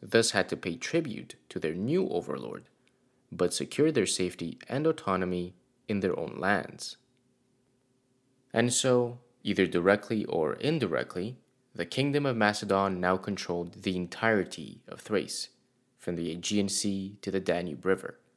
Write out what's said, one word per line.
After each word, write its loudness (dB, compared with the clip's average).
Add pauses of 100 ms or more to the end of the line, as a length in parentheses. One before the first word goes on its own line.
thus 4
had 2
to -2
pay -4
tribute -4 (140)
to -10
their -2
new 0
overlord, -6 (640)
but 0
secured 2
their 4
safety -2 (100)
and -2
autonomy 0 (340)
in 2
their 0
own -8
lands. -2 (1600)
And 4
so, 2 (240)
either 4
directly 2
or 0
indirectly, -2 (360)
the -4
Kingdom 0
of 0
Macedon 2
now 4
controlled -4
the 0
entirety 0
of -14
Thrace, -2 (500)
from -6
the -4
Aegean 0
Sea -2
to -4
the 0
Danube -2
River, 0 (180)